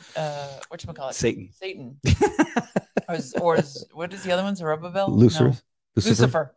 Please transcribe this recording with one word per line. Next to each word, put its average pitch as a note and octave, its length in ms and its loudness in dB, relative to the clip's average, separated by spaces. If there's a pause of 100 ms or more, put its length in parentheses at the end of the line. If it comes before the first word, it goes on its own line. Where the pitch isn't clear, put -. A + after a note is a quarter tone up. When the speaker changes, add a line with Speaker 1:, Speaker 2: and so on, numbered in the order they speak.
(160)
Speaker 1:
uh, D3 320 -6 (240)
whatchamacallit? C#3+ 400 -10
Speaker 2:
Satan. G2 400 -2
Speaker 1:
Satan. F#3 500 -14
Speaker 2:
<laughs> - 1040 0
Speaker 1:
Or F3 100 -6
is, C#3+ 180 -8
or E3 220 2
is, C#3+ 360 -2
what F3+ 220 -10
is G3 80 -14
the F#3 100 -2
other F3+ 100 0
one? G3 140 -2
Zerubbabel? F3 580 -2
Speaker 2:
Lucifer. A#2+ 360 8
Speaker 1:
No. A#2+ 60 0 (400)
Speaker 2:
Lucifer. A#2+ 600 2